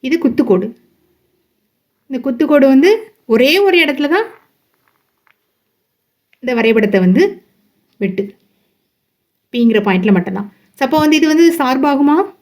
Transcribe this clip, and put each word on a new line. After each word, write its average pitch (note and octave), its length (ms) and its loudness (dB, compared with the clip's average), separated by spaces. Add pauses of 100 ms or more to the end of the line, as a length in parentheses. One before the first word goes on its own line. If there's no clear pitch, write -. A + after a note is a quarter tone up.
இது C#4+ 160 -2
குத்துக்கோடு. G#3 440 0 (1400)
இந்த C4 160 -8
குத்துக்கோடு C#4 480 2
வந்து C#4+ 180 4 (440)
ஒரே B3+ 180 2 (140)
ஒரு F#4 180 2
இடத்துல C#4+ 300 -4
தான் A4+ 120 -2 (2250)
இந்த B3 180 -6
வரைபடத்தை G#3+ 480 0
வந்து G3 160 2 (760)
வெட்டுது. G3 340 -8 (1160)
பிங்கிற A#3 340 0
பாயிண்ட்ல F#3+ 320 0
மட்டும்தான். G3 320 -8 (280)
So, C4+ 80 -2
அப்போ D#4 180 0
வந்து D4+ 160 2
இது D#4 120 0
வந்து E4 140 2 (140)
சார்பாகுமா? C#4+ 580 0 (240)